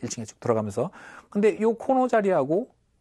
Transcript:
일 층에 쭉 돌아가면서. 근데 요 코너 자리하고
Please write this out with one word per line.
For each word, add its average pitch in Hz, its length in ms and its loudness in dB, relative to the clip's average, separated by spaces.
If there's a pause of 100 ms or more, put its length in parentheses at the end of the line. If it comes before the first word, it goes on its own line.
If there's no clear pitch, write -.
일 117 80 -6
층에 113 160 -10
쭉 - 140 -20
돌아가면서. 110 500 -2 (400)
근데 202 320 2
요 226 140 2
코너 254 320 0
자리하고 190 680 0 (260)